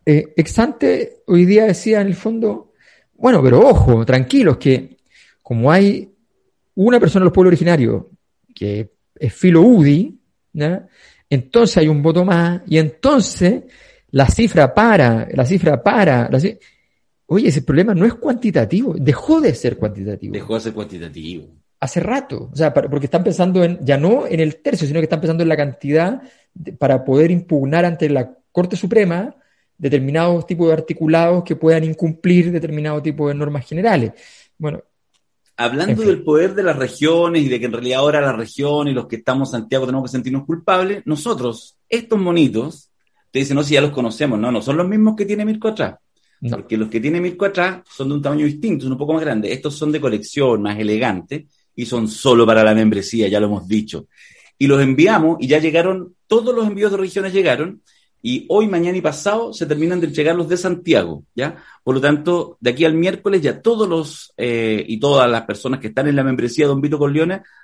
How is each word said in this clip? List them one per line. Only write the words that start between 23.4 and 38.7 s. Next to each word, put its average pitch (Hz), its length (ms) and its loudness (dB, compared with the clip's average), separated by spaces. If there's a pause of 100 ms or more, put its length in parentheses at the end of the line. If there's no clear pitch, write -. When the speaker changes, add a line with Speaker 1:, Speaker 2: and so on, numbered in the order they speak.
Speaker 1:
en, 175 200 -2
ya 139 140 2
no 208 300 2
en 165 100 -2
el 156 240 -2
tercio, 196 240 -2
sino 156 140 -2
que 156 60 0
están 160 140 -4
pensando 165 220 -2
en 165 60 0
la 156 80 2
cantidad 151 680 -2 (320)
de, - 200 -14
para 135 300 0
poder 151 280 4
impugnar 165 520 0
ante 160 240 -2
la 131 240 -2 (200)
Corte 180 240 -2
Suprema 196 580 0 (440)
determinados 156 680 0
tipos 170 220 0
de 160 40 4
articulados 160 720 0
que 160 100 -4
puedan 160 300 2
incumplir 170 680 0
determinado 151 520 -6
tipo 147 260 -4
de 143 60 -4
normas 147 320 -6
generales. 160 460 0 (440)
Bueno, 151 260 -10 (760)
Speaker 2:
Hablando 139 340 -2
Speaker 1:
en 214 60 -2
fin. 220 80 -2
Speaker 2:
del 175 160 0
poder 165 320 0
de 196 80 -4
las 160 140 0
regiones 160 640 0
y 139 80 -2
de 123 100 -2
que 123 60 -6
en 113 60 -6
realidad 123 280 -4
ahora 147 220 0
las 131 140 -2
regiones 143 560 -4